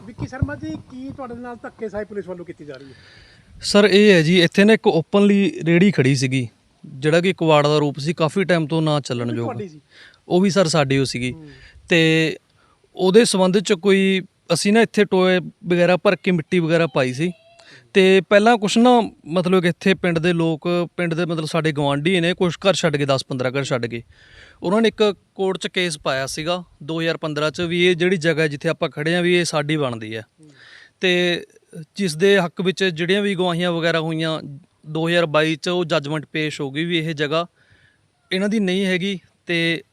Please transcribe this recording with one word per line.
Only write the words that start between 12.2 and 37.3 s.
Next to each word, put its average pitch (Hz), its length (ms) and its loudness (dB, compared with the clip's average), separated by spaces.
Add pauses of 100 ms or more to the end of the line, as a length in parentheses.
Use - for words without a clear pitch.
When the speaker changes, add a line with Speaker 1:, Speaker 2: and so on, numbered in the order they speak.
Speaker 2:
ਉਹਦੇ 185 300 4
ਸੰਬੰਧ 185 340 2
'ਚ 208 140 -2
ਕੋਈ, 190 480 2 (320)
ਅਸੀਂ 202 200 0
ਨਾ 226 80 4
ਇੱਥੇ 208 240 0
ਟੋਏ 185 340 2
ਵਗੈਰਾ 175 580 0
ਭਰ 190 180 0
ਕੇ 190 160 -2
ਮਿੱਟੀ 180 280 -2
ਵਗੈਰਾ 165 280 0
ਪਾਈ 131 260 -2
ਸੀ। 165 180 -4 (600)
ਤੇ 190 360 6
ਪਹਿਲਾਂ 214 280 6
ਕੁਛ 202 200 -2
ਨਾ, 240 240 6 (240)
ਮਤਲਬ 180 360 0
ਕਿ 165 60 0
ਇੱਥੇ 190 260 0
ਪਿੰਡ 170 260 -2
ਦੇ 175 140 0
ਲੋਕ, 165 340 -2 (300)
ਪਿੰਡ 170 160 -4
ਦੇ, 175 120 -2
ਮਤਲਬ, 160 200 -4
ਸਾਡੇ 156 260 -2
ਗੁਆਂਢੀ 147 480 0
ਨੇ, 170 140 0
ਕੁਛ 175 240 -2
ਘਰ 190 160 2
ਛੱਡ 156 240 -2
ਕੇ, 143 80 -2
ਦਸ 135 200 0
ਪੰਦਰਾਂ 127 260 -4
ਘਰ 139 120 -4
ਛੱਡ 123 220 -4
ਕੇ, 117 180 -8 (580)
ਉਹਨਾਂ 196 200 0
ਨੇ 226 60 2
ਇੱਕ 208 280 0 (200)
ਕੋਰਟ 190 220 -2
'ਚ 202 100 -8
ਕੇਸ 175 300 -4
ਪਾਇਆ 135 280 -4
ਸੀਗਾ 170 380 -6 (200)
ਦੋ 160 180 -6
ਹਜ਼ਾਰ 165 160 -2
ਪੰਦਰਾਂ 151 340 -4
'ਚ - 100 -8
ਵੀ 175 240 0
ਇਹ 180 100 2
ਜਿਹੜੀ 180 220 0
ਜਗ੍ਹਾ 156 300 0
ਜਿੱਥੇ 147 220 -6
ਆਪਾਂ 156 200 -4
ਖੜੇ 151 260 -4
ਹਾਂ 175 60 -2
ਵੀ 175 140 0
ਇਹ 175 100 0
ਸਾਡੀ 151 320 -2
ਬਣਦੀ 113 380 -6
ਹੈ। 110 80 -10 (160)
Speaker 1:
ਹੂੰ। 151 100 -20 (520)
Speaker 2:
ਤੇ 180 420 0 (520)
ਜਿਸ 180 200 -4
ਦੇ 196 240 4
ਹੱਕ 170 220 -4
ਵਿੱਚ 185 220 -2
ਜਿਹੜੀਆਂ 180 380 0
ਵੀ 202 140 -2
ਗਵਾਹੀਆਂ 175 360 -2
ਵਗੈਰਾ 165 280 0
ਹੋਈਆਂ, 160 420 -4 (440)
ਦੋ 160 240 -4
ਹਜ਼ਾਰ 170 160 2
ਬਾਈ 156 300 0
'ਚ 165 140 -8
ਉਹ 180 160 -2
ਜੱਜਮੈਂਟ 151 400 -4
ਪੇਸ਼ 156 360 -6
ਹੋ 135 100 -8
ਗਈ 151 140 -6
ਵੀ 170 120 -2
ਇਹ 160 160 -4
ਜਗ੍ਹਾ 156 340 -4 (840)